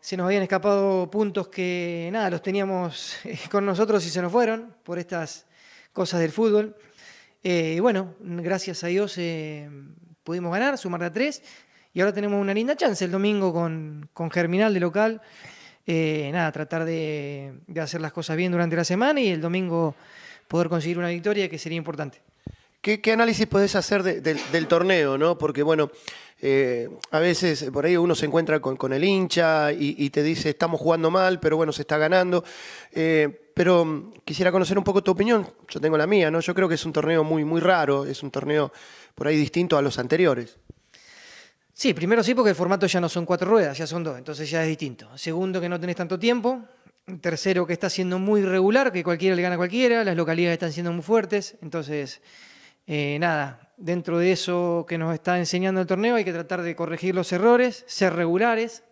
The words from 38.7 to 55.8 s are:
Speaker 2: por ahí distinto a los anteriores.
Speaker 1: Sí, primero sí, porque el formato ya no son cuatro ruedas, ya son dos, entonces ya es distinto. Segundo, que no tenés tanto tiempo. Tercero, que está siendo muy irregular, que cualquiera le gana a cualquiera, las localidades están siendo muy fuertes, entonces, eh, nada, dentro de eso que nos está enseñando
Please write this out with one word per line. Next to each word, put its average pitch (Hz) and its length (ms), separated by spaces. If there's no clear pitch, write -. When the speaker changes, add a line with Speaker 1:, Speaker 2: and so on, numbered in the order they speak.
Speaker 2:
por 135 120
ahí 156 100
distinto 160 400
a 143 40
los 139 160
anteriores. 127 600
Speaker 1:
Sí, 226 200
primero 196 280
sí, 240 140
porque 226 160
el - 40
formato 180 300
ya 180 160
no 170 80
son 170 160
cuatro 180 240
ruedas, 165 280
ya 156 100
son 170 160
dos, 143 140
entonces 143 320
ya 165 120
es 160 60
distinto. 135 500
Segundo, 180 420
que 175 100
no 175 100
tenés 175 160
tanto 175 240
tiempo. 240 440
Tercero, 180 440
que 170 80
está 175 160
siendo 185 300
muy 208 220
irregular, 196 500
que 180 120
cualquiera 180 320
le 175 60
gana 180 140
a - 20
cualquiera, 233 460
las 190 120
localidades 170 400
están 165 180
siendo 170 180
muy 170 100
fuertes, 202 600
entonces, 147 600
eh, 147 320
nada, 151 580
dentro 170 420
de 180 120
eso 175 560
que 170 100
nos 165 160
está 180 240
enseñando 185 440